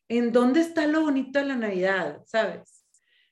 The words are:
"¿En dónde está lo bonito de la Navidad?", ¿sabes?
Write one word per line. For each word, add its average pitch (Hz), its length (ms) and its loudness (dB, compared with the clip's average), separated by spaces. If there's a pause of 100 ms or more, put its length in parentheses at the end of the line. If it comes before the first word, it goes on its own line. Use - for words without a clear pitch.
"¿En 240 220 0
dónde 247 300 4
está 320 260 -2
lo 311 140 2
bonito 277 360 -2
de 285 80 0
la 277 100 -4
Navidad?", 185 680 -2
¿sabes? - 640 -6 (440)